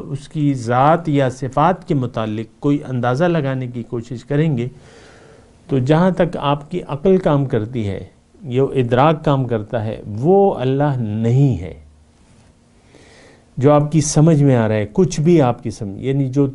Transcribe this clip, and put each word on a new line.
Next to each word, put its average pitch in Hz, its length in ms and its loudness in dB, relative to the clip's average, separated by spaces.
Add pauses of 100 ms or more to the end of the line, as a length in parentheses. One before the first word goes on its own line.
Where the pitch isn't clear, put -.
اس 143 200 -10
کی 147 260 0
ذات 131 540 2
یا 139 220 2
صفات 147 580 -2
کے 170 60 0
متعلق 110 640 -6
کوئی 143 180 0 (100)
اندازہ 127 360 0
لگانے 135 420 -2
کی 120 160 -10
کوشش 117 420 -10
کریں 147 340 0
گے، 120 100 -4 (1000)
تو 139 100 0
جہاں 156 320 2
تک 175 260 0
آپ 143 340 -4
کی 175 180 -6
عقل 190 280 2
کام 143 300 0
کرتی 113 420 -4
ہے، 95 160 -6 (380)
یہ 127 180 -2
ادراک 135 640 2
کام 139 200 2
کرتا 113 400 -4
ہے، 113 220 -8
وہ 180 480 2
اللہ 135 440 0
نہیں 117 600 0
ہے۔ 82 140 -12 (1800)
جو 139 160 4
آپ 147 200 2
کی 160 80 4
سمجھ 156 420 4
میں 135 140 4
آ 110 120 2
رہا 110 60 0
ہے، 104 180 -2
کچھ 180 280 0
بھی 165 220 4
آپ 120 200 0
کی 113 80 -8
سمجھ، 104 320 -10
یعنی 135 260 -2
جو 139 260 0